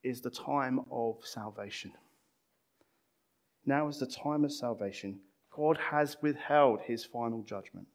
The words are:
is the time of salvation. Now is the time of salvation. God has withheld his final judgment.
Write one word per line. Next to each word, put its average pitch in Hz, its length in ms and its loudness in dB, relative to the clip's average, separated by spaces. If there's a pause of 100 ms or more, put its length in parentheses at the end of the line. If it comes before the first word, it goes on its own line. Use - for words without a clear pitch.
is 127 200 -4
the 127 80 -4
time 131 520 -2 (100)
of 113 320 -2
salvation. 104 680 -10 (1700)
Now 143 220 4
is 147 120 -6
the 127 80 -2
time 147 360 0
of 143 80 2
salvation. 101 680 -6 (360)
God 151 220 2
has 147 440 0
withheld 147 600 6
his 117 240 -4
final 117 380 -4
judgment. 98 520 -12